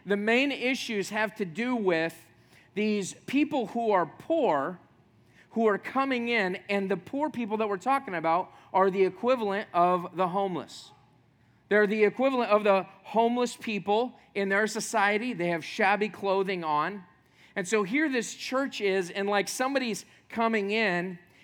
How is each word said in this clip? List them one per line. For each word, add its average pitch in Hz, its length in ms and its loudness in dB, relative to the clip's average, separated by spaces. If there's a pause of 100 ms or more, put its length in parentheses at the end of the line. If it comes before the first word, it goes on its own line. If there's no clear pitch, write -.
the 202 140 0
main 240 340 2
issues 233 600 -4
have 214 240 -2
to 208 100 -4
do 226 300 -4
with 170 400 0 (580)
these 208 400 -2 (140)
people 277 400 0
who 233 240 -2
are 180 160 4
poor, 180 720 0 (720)
who 226 160 2
are 196 100 2
coming 254 520 -2
in, 196 280 0 (120)
and 202 200 -2
the 196 80 0
poor 277 320 -4
people 220 280 -4
that 220 120 0
we're 202 80 -2
talking 262 380 -2
about 165 360 0 (220)
are 190 160 6
the 190 140 4
equivalent 208 720 0
of 175 420 2
the 185 120 0
homeless. 180 600 -6 (800)
They're 208 160 6
the 214 180 2
equivalent 240 460 2
of 208 140 4
the 190 240 4 (160)
homeless 240 540 0
people 214 600 -2 (160)
in 196 160 -2
their 202 160 2
society. 214 680 0
They 175 160 -2
have 165 140 -2
shabby 208 460 0
clothing 190 540 -2
on. 160 400 -2 (520)
And 190 120 -4
so 214 160 2
here 285 260 0
this 254 240 -2
church - 480 -4
is, 190 300 0
and, 202 180 -4
like, 202 180 2
somebody's 254 560 -2 (260)
coming 226 420 0
in, 185 480 0 (240)